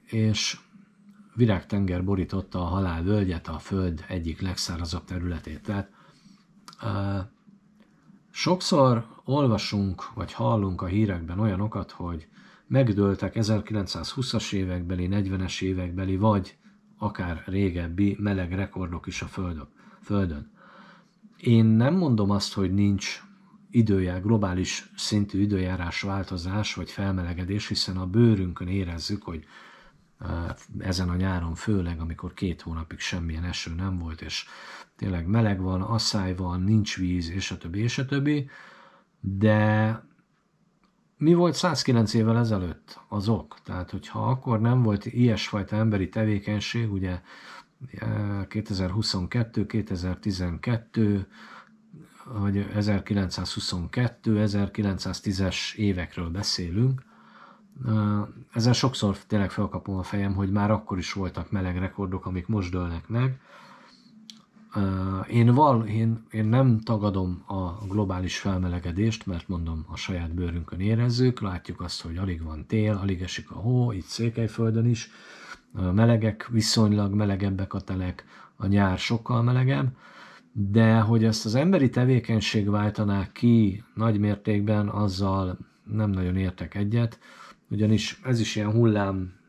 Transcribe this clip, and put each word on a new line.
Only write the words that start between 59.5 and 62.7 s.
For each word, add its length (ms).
felkapom 460
a 60
fejem, 320
hogy 160
már 200
akkor 280
is 140
voltak 380
meleg 280
rekordok, 480
amik 200
most 240